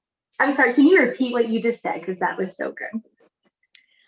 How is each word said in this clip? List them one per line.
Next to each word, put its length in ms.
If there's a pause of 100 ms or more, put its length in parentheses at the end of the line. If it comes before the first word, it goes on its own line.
(420)
I'm 140
sorry, 180
can 140
you 120
repeat 320
what 160
you 140
just 200
said? 240
'Cause 140
that 180
was 200
so 160
good. 280 (1080)